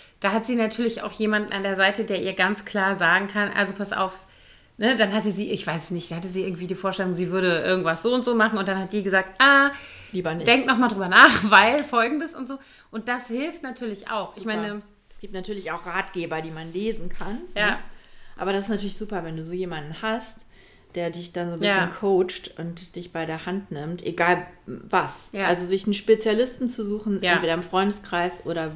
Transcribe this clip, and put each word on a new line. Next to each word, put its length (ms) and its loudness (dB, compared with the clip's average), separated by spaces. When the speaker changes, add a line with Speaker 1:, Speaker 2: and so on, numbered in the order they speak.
Speaker 1:
Da 140 2
hat 120 0
sie 100 0
natürlich 460 0
auch 120 -6
jemanden 400 0
an 100 -4
der 140 -2
Seite, 260 2
der 180 -2
ihr 120 -2
ganz 320 0
klar 300 0
sagen 320 4
kann, 260 -2
also 200 0
pass 200 -6
auf, 200 -2
ne, 180 2
dann 180 2
hatte 180 0
sie, 200 -4
ich 140 -4
weiß 200 -4
es 60 -6
nicht, 200 -6
da 60 -8
hatte 120 -8
sie 140 -4
irgendwie 240 -4
die 80 -4
Vorstellung, 380 -2
sie 180 -2
würde 300 2
irgendwas 400 2
so 120 2
und 120 2
so 100 2
machen 220 4
und 100 0
dann 120 0
hat 120 -6
die 120 -2
gesagt, 380 0
ah, 300 8
Speaker 2:
Lieber 220 -2
nicht. 140 -2
Speaker 1:
denk 180 6
noch 120 4
mal 120 4
drüber 180 -2
nach, 220 12
<laughs> 60 2
weil 340 8
folgendes 520 0
und 120 -10
so. 120 -10
Und 160 -8
das 200 -4
hilft 360 -4
natürlich 460 -10
auch. 260 -6
Ich 80 -14
Speaker 2:
Super. 140 -4
Speaker 1:
meine 240 -6
Speaker 2:
Es 100 -18
gibt 140 -12
natürlich 380 -8
auch 140 -8
Ratgeber, 560 -4
die 100 -8
man 220 -12
lesen 360 -2
kann, 300 -4
Speaker 1:
Ja. 160 0
Speaker 2:
ne? 60 -4
Aber 160 -2
das 120 0
ist 40 -6
natürlich 280 -2
super, 280 -6
wenn 100 -8
du 80 -6
so 80 -10
jemanden 500 -6
hast, 460 -6
der 160 -2
dich 220 -12
dann 160 -4
so 60 -6
ein 40 -8
bisschen 180 2
Speaker 1:
Ja. 100 2
Speaker 2:
coacht 580 0
und 380 -10
dich 160 -12
bei 140 -4
der 200 -8
Hand 260 -6
nimmt, 340 -8
egal 400 2
was. 680 -4
Speaker 1:
Ja. 140 -2
Speaker 2:
Also 200 2
sich 180 0
einen 80 2
Spezialisten 760 2
zu 140 -6
suchen, 380 -2
Speaker 1:
Ja. 120 4
Speaker 2:
entweder 200 2
im 100 -2
Freundeskreis 840 -2
oder 300 -4